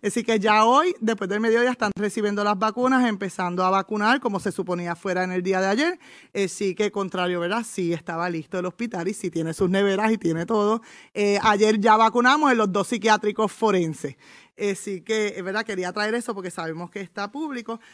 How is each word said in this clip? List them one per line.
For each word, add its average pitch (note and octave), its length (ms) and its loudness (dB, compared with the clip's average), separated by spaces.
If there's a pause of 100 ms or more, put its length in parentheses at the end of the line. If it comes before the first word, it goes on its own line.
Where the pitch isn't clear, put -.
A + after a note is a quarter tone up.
así A3 220 -2
que A3 160 2
ya G#3+ 240 4
hoy, D4 380 4
después A3 260 -2
del F#3+ 100 -2
mediodía, A#3 320 2
están A3+ 240 -2
recibiendo G#3 480 -2
las G#3 160 0
vacunas, B3 480 2
empezando F#3 560 -2
a F#3 60 4
vacunar, G#3 520 2
como G3+ 200 -2
se G3 100 -4
suponía F3 460 -4
fuera F#3 260 -2
en F#3 80 -2
el F3+ 120 -4
día F#3+ 180 0
de F#3+ 60 2
ayer, C#4+ 320 0 (360)
así G3 400 -2
que G#3 160 0
contrario, F3+ 500 -2
¿verdad? F#3+ 220 -2
Sí F3+ 300 -4
estaba E3+ 380 -4
listo E3 280 -6
el F3+ 60 -4
hospital F#3 420 -6
y G#3 60 -4
sí F#3+ 180 -6
tiene D#3+ 220 -4
sus F#3 160 0
neveras G3 440 2
y A3+ 40 0
tiene E3 300 -2
todo. A3 340 0 (320)
Eh, G3+ 300 0
ayer G#3+ 360 4
ya G#3+ 200 6
vacunamos B3 520 4
en B3 60 4
los G#3 160 2
dos G3+ 160 0
psiquiátricos G#3+ 640 0
forenses, E3 640 -2 (420)
así G3 440 -6
que, G#3+ 340 -2
es F#3 80 -8
verdad, G#3 220 -4
quería F#3 260 -4
traer G#3 220 -2
eso A#3 200 -4
porque F#3 160 -8
sabemos E3 400 -8
que G3 120 -10
está G3+ 280 -8
público. B3 500 -8 (120)